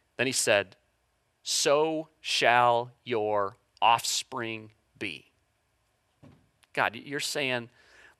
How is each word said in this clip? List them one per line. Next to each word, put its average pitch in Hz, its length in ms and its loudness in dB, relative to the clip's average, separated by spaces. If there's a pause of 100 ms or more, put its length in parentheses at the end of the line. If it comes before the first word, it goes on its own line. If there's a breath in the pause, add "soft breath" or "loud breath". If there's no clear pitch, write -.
(160 soft breath)
Then 120 100 -2
he 131 60 -2
said, 101 440 2 (640)
"So 156 680 0 (140)
shall 120 680 2 (140)
your 107 520 -2 (240)
offspring 113 880 -2 (280)
be." 85 320 -12 (1400)
God, 110 200 0
you're 139 240 -10
saying 127 520 -4 (500 soft breath)